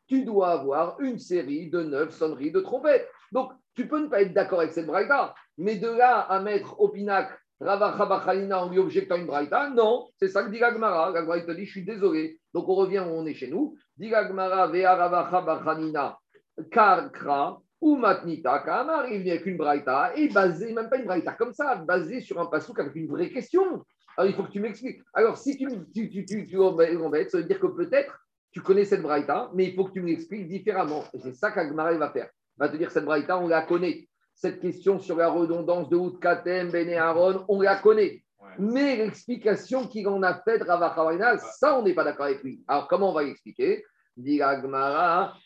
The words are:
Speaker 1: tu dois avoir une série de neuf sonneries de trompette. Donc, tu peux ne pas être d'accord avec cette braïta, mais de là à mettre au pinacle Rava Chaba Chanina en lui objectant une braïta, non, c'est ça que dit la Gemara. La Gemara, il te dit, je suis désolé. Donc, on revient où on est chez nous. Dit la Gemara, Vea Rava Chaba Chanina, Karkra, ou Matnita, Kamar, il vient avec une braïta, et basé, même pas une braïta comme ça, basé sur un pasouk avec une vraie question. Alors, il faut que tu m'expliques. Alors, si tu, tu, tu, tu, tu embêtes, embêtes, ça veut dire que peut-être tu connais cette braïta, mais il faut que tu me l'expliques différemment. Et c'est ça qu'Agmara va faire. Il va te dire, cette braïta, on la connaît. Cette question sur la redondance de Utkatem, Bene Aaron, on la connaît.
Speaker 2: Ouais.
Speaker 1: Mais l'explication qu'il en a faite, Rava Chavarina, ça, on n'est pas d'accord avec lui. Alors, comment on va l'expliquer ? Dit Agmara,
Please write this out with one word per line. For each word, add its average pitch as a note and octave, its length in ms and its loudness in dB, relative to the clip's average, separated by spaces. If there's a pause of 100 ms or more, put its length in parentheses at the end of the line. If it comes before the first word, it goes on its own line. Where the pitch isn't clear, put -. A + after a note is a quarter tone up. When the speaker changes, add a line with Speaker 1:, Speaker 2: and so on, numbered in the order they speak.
Speaker 1:
tu C4 180 0
dois G3 240 4
avoir D#3 500 0
une B3+ 200 -4
série D#3 500 -4
de E3+ 140 -2
neuf D3+ 260 -2
sonneries D#3 420 -4
de F#3 100 2
trompette. C4+ 460 2 (240)
Donc, C4 200 -2 (240)
tu A#3+ 120 -6
peux D4+ 120 -2
ne D4 80 -2
pas G3+ 140 2
être F#3 120 2
d'accord F#3 260 2
avec D#3+ 120 0
cette D#3+ 160 -6
braïta, A3 460 0 (240)
mais G3+ 180 -2
de G3+ 120 -4
là A#3 340 4
à F#3+ 200 0
mettre G3+ 380 -4
au G3 100 6
pinacle G3+ 480 -2 (220)
Rava G3+ 380 0
Chaba F#3+ 280 0
Chanina F#3+ 380 0
en F3+ 60 -4
lui F#3 100 2
objectant F3+ 360 0
une F3 120 -4
braïta, D3+ 420 0
non, A3 380 2 (100)
c'est G3 100 0
ça G3 160 0
que A#3 60 -8
dit A3 100 -8
la A#3 140 2
Gemara. F#3+ 380 0
La E3 100 0
Gemara, E3 160 -2
il E3+ 80 -6
te E3+ 60 -6
dit, F3+ 140 -8
je - 60 -14
suis F#3 140 -10
désolé. E3+ 540 -2 (140)
Donc, F3 140 -4
on F#3 80 2
revient F#3+ 240 2
où F3 120 -4
on E3 140 -6
est D3 80 -6
chez B2+ 140 -10
nous. A3 280 -4 (200)
Dit F#3+ 140 -12
la G#3+ 180 2
Gemara, F#3 400 0
Vea F3+ 280 4
Rava F3 360 2
Chaba D#3+ 320 0
Chanina, D#3 540 -4 (540)
Karkra, E3+ 880 2 (220)
ou D4+ 160 6
Matnita, E3+ 600 0
Kamar, B3+ 500 -2
il G3+ 140 -4
vient F3+ 100 -2
avec E3 120 -4
une F#3 120 -4
braïta, D3 580 0
et D4+ 140 2
basé, G3 440 2
même A3+ 160 -6
pas C4 80 2
une B3+ 80 -8
braïta F3+ 280 -2
comme A#3 200 -4
ça, C#4+ 220 -2
basé F3+ 460 -2
sur E3+ 180 -8
un E3+ 60 -2
pasouk D#3 340 -4
avec C#3+ 160 -6
une D#3+ 120 -8
vraie D3 220 -4
question. F4+ 540 -2 (320)
Alors, F#3+ 140 4
il F#3+ 60 -2
faut G3 80 -4
que - 80 -12
tu G3+ 80 -6
m'expliques. A3+ 420 -8 (120)
Alors, G#3+ 240 2
si C4+ 200 -4
tu, C#4 100 -6 (260)
tu, G#3+ 160 -4
tu, F#3+ 160 -8
tu, F#3+ 220 -8
tu F#3+ 120 0
embêtes, E3+ 380 4
embêtes, D#3 340 -2
ça F3+ 80 0
veut E3 40 -2
dire G3 160 -2
que F#3 80 2
peut-être E3+ 500 -2 (340)
tu E3 100 -14
connais G3 240 4
cette G3 160 0
braïta, D3+ 540 0
mais F#3 100 2
il F3+ 100 -4
faut F#3 100 0
que F#3+ 60 -10
tu F#3+ 100 -8
me F3 60 -4
l'expliques F3+ 400 -6
différemment. F3 560 -2 (100)
Et B2+ 60 -14
c'est B2+ 140 -10
ça G3+ 180 -2
qu'Agmara D#3 420 0
va D#3 180 -2
faire. - 180 -6 (280)
Il - 20 -14
va C#3+ 100 2
te D3+ 80 -6
dire, D#3+ 140 -4
cette D3+ 140 0
braïta, D#3 320 0
on F3 100 -2
la D#3+ 160 2
connaît. F3 440 -2 (280)
Cette - 260 -6
question F#3 380 0
sur F3+ 180 -4
la E3+ 120 4
redondance E3+ 600 0
de E3+ 80 4
Utkatem, F3 760 0
Bene E3+ 220 0
Aaron, E3+ 560 2
on G3 120 2
la G3 160 6
connaît. G#3+ 460 4 (160)
Speaker 2:
Ouais. - 80 -20 (120)
Speaker 1:
Mais B3+ 360 2
l'explication A3 920 -2
qu'il G#3 200 -6
en G3 160 0
a F3+ 120 2
faite, A3 280 0
Rava F3 320 2
Chavarina, E3+ 420 2
ça, - 400 0
on A#3 60 0
n'est F#3 100 4
pas D#3+ 100 2
d'accord C#3+ 240 -2
avec C3+ 160 -4
lui. B2+ 240 -12
Alors, C#3+ 200 0
comment F#3+ 220 2
on E3+ 40 0
va D#3 100 0
l'expliquer ? C3+ 600 -2 (320)
Dit C#3 280 0
Agmara, C#3 880 0 (120)